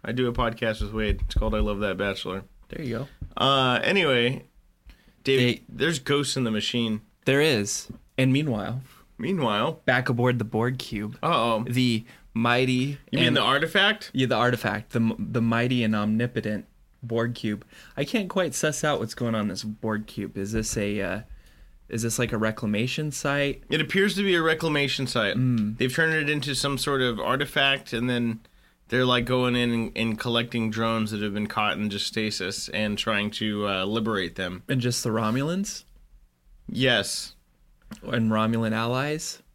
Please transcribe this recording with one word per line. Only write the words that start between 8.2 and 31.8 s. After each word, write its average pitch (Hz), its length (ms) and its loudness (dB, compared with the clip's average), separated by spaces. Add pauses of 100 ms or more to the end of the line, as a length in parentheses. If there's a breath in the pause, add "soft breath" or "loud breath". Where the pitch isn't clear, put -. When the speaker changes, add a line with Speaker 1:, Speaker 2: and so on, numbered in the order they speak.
Speaker 2:
meanwhile, 127 500 0 (360)
Speaker 1:
Meanwhile, 131 680 0
Speaker 2:
back 127 240 2
aboard 123 280 4
the 110 60 0
Borg 117 340 0
cube, 107 440 -8
Speaker 1:
uh-oh. 117 440 2
Speaker 2:
the 120 380 2 (300 loud breath)
mighty 127 640 2 (120)
Speaker 1:
You 131 80 0
mean 127 100 4
Speaker 2:
and 120 80 4
Speaker 1:
the 135 40 4
artifact? 160 720 2
Speaker 2:
Yeah, 131 140 2
the 123 100 2
artifact, 110 560 0
the, 113 260 2
the 117 220 -2
mighty 117 420 2
and 110 140 2
omnipotent 107 720 -2 (360)
Borg 117 320 0
cube. 107 300 -4 (320 loud breath)
I 143 80 -2
can't 202 240 -2
quite 180 260 -2
suss 151 300 -2
out 147 160 2
what's 113 140 -4
going 117 200 -2
on 107 80 0
in 104 60 0
this 92 160 -6
Borg 107 420 -4
cube. - 300 -8
Is 101 160 -4
this 110 240 -2
a, 104 240 -2
uh, 98 200 -2 (680 soft breath)
is 113 140 -4
this, 113 160 -2
like, 120 140 -2
a 117 60 -2
reclamation 110 720 -2
site? 143 600 -2
Speaker 1:
It 156 100 2
appears 196 360 2
to 202 60 0
be 190 120 4
a 170 80 4
reclamation 151 640 2
site. 107 300 0
Speaker 2:
Mm. 117 420 2
Speaker 1:
They've 127 160 2
turned 160 200 2
it 151 140 0
into 143 260 -2
some 143 240 -2
sort 139 220 0
of 120 180 0
artifact, 135 760 0
and 120 160 0
then 117 300 -2 (480 soft breath)
they're, 127 180 2
like, 123 180 2
going 123 320 2
in 120 160 2
and, 113 240 -2
and 113 240 -2
collecting 117 500 0
drones 113 420 0
that 104 100 -2
have 104 100 -2
been 104 140 -2
caught 104 320 -2
in 107 100 -2